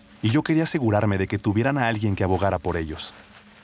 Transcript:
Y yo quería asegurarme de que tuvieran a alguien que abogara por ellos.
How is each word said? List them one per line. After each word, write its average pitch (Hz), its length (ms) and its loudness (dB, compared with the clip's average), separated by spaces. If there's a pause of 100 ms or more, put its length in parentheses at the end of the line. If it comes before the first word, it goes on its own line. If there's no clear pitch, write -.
(220)
Y 110 100 2
yo 151 120 2
quería 160 200 2
asegurarme 107 540 2
de 95 100 0
que 104 120 -4
tuvieran 117 380 0
a 123 100 2
alguien 107 280 -2
que - 80 -2
abogara 92 340 2
por 85 200 -4
ellos. 78 360 -8 (500)